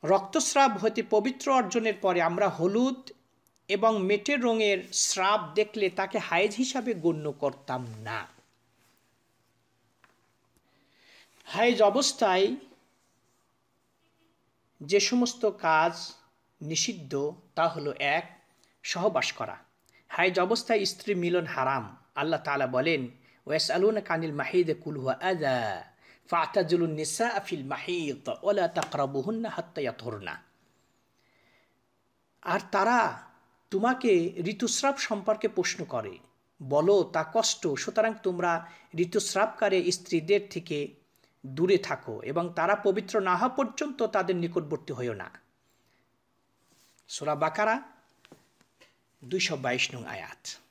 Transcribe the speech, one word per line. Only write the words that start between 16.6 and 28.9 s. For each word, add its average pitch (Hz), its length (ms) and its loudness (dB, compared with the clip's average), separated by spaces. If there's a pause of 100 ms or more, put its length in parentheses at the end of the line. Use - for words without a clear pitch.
নিষিদ্ধ 147 680 -4 (220)
তা 165 140 4
হলো, 151 300 -4
এক, 151 420 -2 (420)
সহবাস 170 500 -2
করা। 92 260 -8 (500)
হায়েজ 180 320 2
অবস্থায় 208 440 2
স্ত্রী - 300 -4
মিলন 175 320 0
হারাম। 131 500 -2 (180)
আল্লাহ 147 280 0
তাআলা 139 240 0
বলেন, 131 420 0 (380)
"ওয়াসআলুনাকা 180 680 0
আনিল 165 180 -2
মাহিদ 156 480 0
কুল 139 180 -8
হুয়া 131 220 -2
আযা 131 640 -2 (440)
ফাতাজিলুন 170 640 2
নিসা 220 560 -2
ফিল 147 180 -6
মাহিদ 143 640 -6
ওয়া 185 240 -2
লা 180 160 2
তাকরাবুহুন্না 156 840 -2